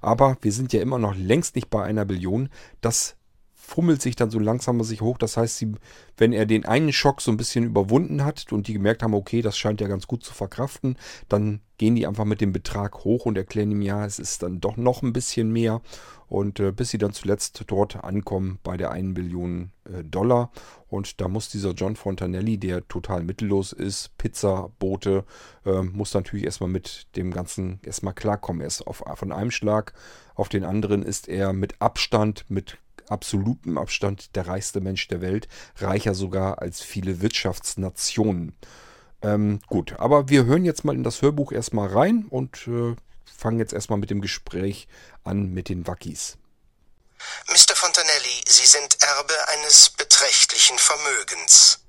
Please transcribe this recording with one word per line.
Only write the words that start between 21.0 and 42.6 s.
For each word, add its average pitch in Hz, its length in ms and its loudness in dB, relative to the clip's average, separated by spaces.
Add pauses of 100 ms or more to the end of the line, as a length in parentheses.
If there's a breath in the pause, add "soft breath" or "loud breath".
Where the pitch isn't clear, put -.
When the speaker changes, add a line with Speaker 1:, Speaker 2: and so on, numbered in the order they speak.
Speaker 1:
da 95 60 -2
muss 104 220 -4
dieser 98 220 -4
John 98 240 -4
Fontanelli, 95 640 -4
der 90 300 -4
total 90 340 -6
mittellos 98 500 -2
ist, - 460 -8
Pizzabote, 95 1080 -2 (400 soft breath)
äh, 95 180 2
muss 98 300 -6
natürlich 101 320 -2
erstmal - 260 -4
mit - 440 -6
dem 92 160 -4
Ganzen 90 520 -6
erstmal 95 320 -8
klarkommen. 101 460 -4
Er 71 60 -6
ist - 200 -8
auf, - 160 -12 (120)
von - 160 -8
einem 104 200 -4
Schlag 107 420 0 (400 soft breath)
auf - 160 -4
den 95 160 -2
anderen 101 380 0
ist - 240 -8
er 95 260 -2
mit 95 280 -4
Abstand, - 680 0
mit 95 280 -6 (320)
absolutem 98 680 -2
Abstand - 580 -4
der 90 120 -4
reichste 95 340 -4
Mensch 95 280 -4
der 87 120 -4
Welt, 95 260 -2 (280 soft breath)
reicher 98 400 -2
sogar 95 480 -2
als 85 180 -8
viele 92 400 -4
Wirtschaftsnationen. 95 1400 -2 (640 soft breath)
Ähm, 104 460 2
gut, - 320 -4
aber 139 300 4
wir 135 160 8
hören 165 200 4
jetzt 160 180 -2
mal 143 120 0
in 127 80 -4
das 117 180 -4
Hörbuch 143 300 2
erstmal 110 380 -2
rein 190 380 2
und, - 400 -6